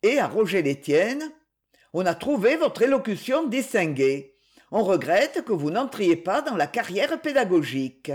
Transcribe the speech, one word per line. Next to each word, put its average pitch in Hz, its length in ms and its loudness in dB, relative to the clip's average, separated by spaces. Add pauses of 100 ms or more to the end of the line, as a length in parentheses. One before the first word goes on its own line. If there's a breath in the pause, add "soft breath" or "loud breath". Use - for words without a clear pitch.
Et 240 160 2
à 196 100 0
Roger 185 340 0
Létienne : « 185 720 0 (600 soft breath)
On 180 120 -2
a 170 100 0
trouvé 247 400 2
votre 311 280 0
élocution 262 640 0
distinguée. 151 920 -2 (340 soft breath)
On 214 120 0
regrette 185 600 2
que 240 80 -4
vous 151 200 -2
n'entriez 208 440 0
pas 185 260 -2
dans 277 140 -4
la 151 120 0
carrière 233 540 -4
pédagogique. » 151 920 0